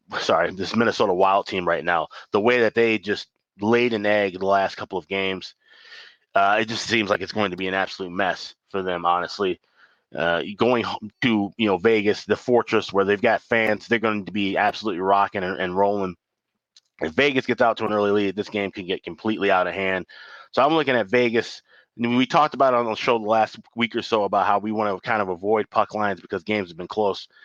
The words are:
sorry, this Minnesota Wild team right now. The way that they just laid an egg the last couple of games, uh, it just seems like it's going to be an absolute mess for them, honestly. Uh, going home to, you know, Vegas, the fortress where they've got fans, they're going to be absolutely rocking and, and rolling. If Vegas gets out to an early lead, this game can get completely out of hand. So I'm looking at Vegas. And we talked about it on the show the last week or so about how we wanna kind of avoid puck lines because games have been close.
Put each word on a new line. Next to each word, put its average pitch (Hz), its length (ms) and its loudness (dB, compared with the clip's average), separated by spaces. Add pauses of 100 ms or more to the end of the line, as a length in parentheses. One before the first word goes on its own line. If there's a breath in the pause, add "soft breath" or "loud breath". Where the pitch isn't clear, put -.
(180)
sorry, 85 340 0
this 92 220 -6
Minnesota 110 400 2
Wild 95 320 2
team 92 220 -4
right 80 160 0
now. 85 240 0 (240 loud breath)
The 104 80 2
way 123 220 4
that 107 120 2
they 113 240 2
just 98 300 -6 (320)
laid 117 320 2
an 104 120 -2
egg 104 320 0
the 95 100 -4
last 98 280 2
couple 98 240 -8
of 85 80 -10
games, 95 480 -6 (800 loud breath)
uh, 98 260 4
it 113 40 0
just 110 240 -8
seems 107 200 0
like 98 120 0
it's 90 100 -8
going 101 220 -2
to 90 40 -8
be 95 120 -4
an 92 60 -2
absolute 95 360 -4
mess 90 460 -4 (140)
for 98 120 -4
them, 87 220 -4
honestly. 87 560 -2 (560 soft breath)
Uh, 82 260 0 (140)
going 117 260 2
home - 280 -8 (100)
to, 107 380 0
you 110 80 0
know, 98 100 2
Vegas, 104 480 2
the 104 100 0
fortress 113 600 0
where 98 100 4
they've 101 160 2
got 110 220 2
fans, 110 440 0
they're 117 120 2
going 107 260 -2
to 90 80 -14
be 95 240 -2
absolutely 98 460 -2
rocking 98 420 2
and, 92 160 -4
and 90 160 -4
rolling. 98 400 0 (840)
If 80 100 -4
Vegas 131 320 0
gets 120 160 0
out 113 160 2
to 113 80 -6
an 104 80 -2
early 104 180 2
lead, 101 240 0
this 101 140 -6
game 101 220 -4
can 92 160 -12
get 90 180 -6
completely 98 460 -2
out 92 160 2
of 85 80 -6
hand. 95 320 -2 (460 loud breath)
So 123 120 2
I'm 151 80 4
looking 135 240 2
at 104 120 0
Vegas. 117 520 0 (380 soft breath)
And 117 180 0
we 127 80 4
talked 151 300 2
about 131 180 4
it 120 60 4
on 120 80 0
the 110 80 -2
show 117 240 0
the 107 80 -8
last 110 320 2 (160)
week 117 220 -2
or 110 60 -2
so 107 220 0
about 95 220 0
how 101 120 4
we 104 140 -4
wanna 104 280 -2
kind 113 200 -2
of 98 80 -2
avoid 98 400 0
puck 107 260 0
lines 101 260 -2
because 92 220 -6
games 104 280 -2
have 82 80 -18
been 85 80 -10
close. 101 420 -2 (160 loud breath)